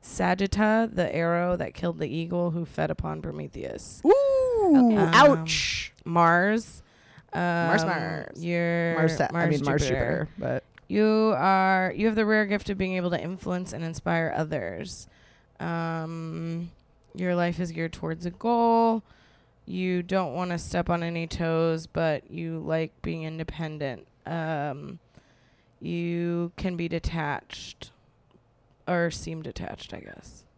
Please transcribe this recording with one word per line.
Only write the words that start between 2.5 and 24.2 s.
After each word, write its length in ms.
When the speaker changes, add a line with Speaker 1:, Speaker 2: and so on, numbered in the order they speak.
Speaker 1:
who 120
fed 260
upon 300
Prometheus. 880
Speaker 2:
Ooh, 680
Speaker 1:
Um, 200
Speaker 2:
ouch. 800
Speaker 1:
Mars. 800
Speaker 2:
Mars, 480
Speaker 1:
Um, 60
Speaker 2:
Mars. 560
Speaker 1:
your 500
Speaker 2:
Mars, 220
Sa-, 120
I 40
Speaker 1:
Mars, 180
Speaker 2:
mean, 140
Mars, 180
Speaker 1:
Jupiter. 160
Speaker 2:
Jupiter, 300
but 260
Speaker 1:
You 500
are, 580
you 120
have 80
the 100
rare 220
gift 240
of 80
being 160
able 160
to 120
influence 520
and 100
inspire 500
others. 720
Um, 1120
your 200
life 260
is 120
geared 200
towards 320
a 60
goal. 720
You 360
don't 320
wanna 240
step 300
on 140
any 240
toes, 600
but 440
you 300
like 320
being 220
independent. 840